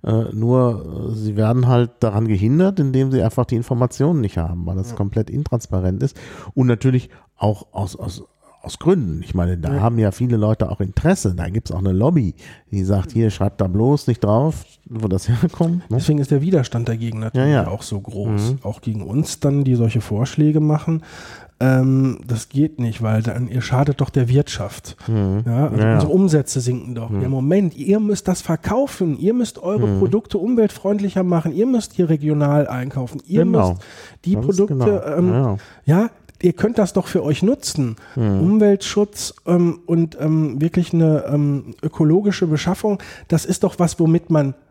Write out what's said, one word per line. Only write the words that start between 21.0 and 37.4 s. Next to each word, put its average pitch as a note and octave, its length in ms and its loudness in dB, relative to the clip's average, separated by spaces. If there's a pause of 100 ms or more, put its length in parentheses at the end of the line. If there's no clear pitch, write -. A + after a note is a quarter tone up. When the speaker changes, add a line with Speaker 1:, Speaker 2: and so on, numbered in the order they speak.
Speaker 2:
Ähm, C3 640 4
das A2+ 220 -6
geht D#3 320 -2
nicht, A2+ 220 -2
weil A2 200 2
dann, A#2 280 -4
ihr B2 120 -4
schadet C3+ 380 0
doch C#3 100 0
der B2 200 0
Wirtschaft. - 680 -4 (120)
Speaker 1:
Mhm. G#2 380 0
Speaker 2:
Ja, B2 220 0
also A2 100 -2
Speaker 1:
Ja, G#2+ 120 2
ja. A2+ 60 4
Speaker 2:
unsere D3 180 4
Umsätze D#3 480 2
sinken B2 340 -4
doch. A2+ 140 -8
Speaker 1:
Mhm. G#2 120 -2
Speaker 2:
Ja, B2+ 80 -2
Moment, D3+ 460 0
ihr F#3 240 0
müsst G#3 300 -2
das F3+ 120 -2
verkaufen. F#3+ 760 -2
Ihr G3 140 0
müsst B3 280 -4
eure D#3 260 0
Speaker 1:
Mhm. G2 120 2
Speaker 2:
Produkte G3+ 380 0
umweltfreundlicher G3+ 840 0
machen. F3 300 0
Ihr G3+ 140 0
müsst B3 260 -2
hier F3+ 160 2
regional D3 580 2
einkaufen. B2+ 600 -6
Ihr E3 160 2
Speaker 1:
Genau. A#2 280 4
Speaker 2:
müsst F2+ 100 -6 (420)
die F3+ 120 0
Speaker 1:
Ganz A#2 100 -2
Speaker 2:
Produkte, F#3 300 2
Speaker 1:
genau. D3+ 420 0
Speaker 2:
ähm, F3 120 2
Speaker 1:
Ja, C3 120 2
ja. A2 160 0 (460)
Speaker 2:
ja, A#3 60 0 (320)
ihr F3 120 2
könnt A3+ 240 0
das G3+ 160 0
doch F#3 140 0
für - 160 0
euch C#3+ 200 0